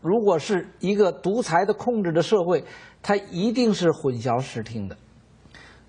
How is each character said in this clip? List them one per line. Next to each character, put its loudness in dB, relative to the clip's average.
如 0
果 4
是 -2
一 -2
个 4
独 -2
裁 2
的 0
控 -2
制 0
的 4
社 2
会， 0
它 2
一 -2
定 2
是 2
混 -2
淆 0
视 -8
听 -10
的。 -16